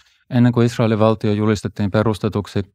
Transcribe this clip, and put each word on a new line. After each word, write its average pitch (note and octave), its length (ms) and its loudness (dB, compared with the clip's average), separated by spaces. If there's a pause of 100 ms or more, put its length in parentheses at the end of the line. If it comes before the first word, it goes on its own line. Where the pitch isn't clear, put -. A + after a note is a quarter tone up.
(300)
ennen B2 240 2
kuin A#2 120 2
Israelin A2+ 340 0
valtio A2 340 2
julistettiin G#2 580 -2
perustetuksi G#2 720 -2 (120)